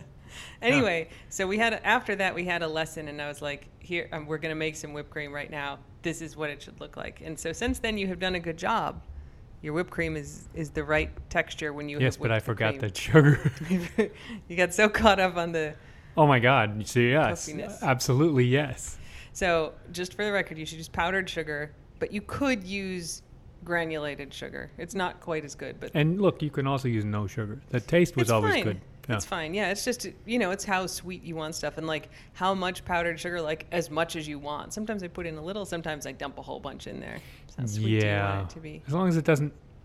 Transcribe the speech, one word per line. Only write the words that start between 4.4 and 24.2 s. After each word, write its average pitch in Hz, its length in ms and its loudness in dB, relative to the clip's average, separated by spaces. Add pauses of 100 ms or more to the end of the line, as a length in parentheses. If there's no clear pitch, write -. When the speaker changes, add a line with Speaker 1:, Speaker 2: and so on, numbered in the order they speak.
Speaker 1:
make 156 220 -4
some 151 160 -12
whipped 147 180 -10
cream 147 220 -10
right 143 180 -8
now. 143 280 -6 (240)
This 160 180 -4
is 147 160 -10
what 151 140 -4
it - 100 -10
should - 180 -16
look - 180 -14
like." - 280 -10
And 160 140 -10
so 165 140 -4
since 247 260 -2
then, 220 180 -2
you 196 120 -2
have 180 100 -4
done 185 160 -2
a 175 60 -2
good 165 180 -6
job. 190 440 -2 (600)
Your 151 100 -6
whipped 175 180 -2
cream 165 240 -2
is, 147 380 -10
is 156 180 -6
the 147 140 -4
right 151 260 2 (200)
texture 156 420 -2
when 147 160 -8
you 143 120 -4
Speaker 2:
Yes, 131 160 4
Speaker 1:
have - 60 -8
Speaker 2:
but 117 100 2
I - 20 6
Speaker 1:
whipped 107 100 2
the - 60 -2
Speaker 2:
forgot 110 200 2
Speaker 1:
cream. 135 100 -4
Speaker 2:
that 104 160 -2
sugar. - 560 8 (440)
<laughs> 208 140 2 (180)
Speaker 1:
<laughs> 226 200 -12
You 170 80 -8
got 175 180 4
so 214 160 6
caught 214 300 6
up 180 160 2
on 170 160 0
the 156 220 -2 (440)
Speaker 2:
Oh 151 80 10
my 139 120 8
God. 110 480 4
So 123 140 2
yes, 123 460 4
Speaker 1:
puffiness. - 360 -10
Speaker 2:
absolutely 135 640 4
yes. 135 540 0 (340)
Speaker 1:
So 165 400 2 (200)
just 180 220 -6
for 208 100 -4
the 208 80 0
record, 180 260 -2
you 156 80 -8
should 160 120 -10
use 160 100 -12
powdered 185 420 0
sugar, 151 420 -6 (260)
but - 140 -4
you 202 100 -4
could 254 420 0
use 185 580 -6 (420)
granulated 151 720 -4